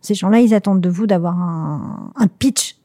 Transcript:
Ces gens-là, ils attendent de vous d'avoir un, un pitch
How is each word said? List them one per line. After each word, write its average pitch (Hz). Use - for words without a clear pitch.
Ces -
gens-là, 196
ils 233
attendent 202
de 180
vous 190
d'avoir 175
un, 160
un 240
pitch -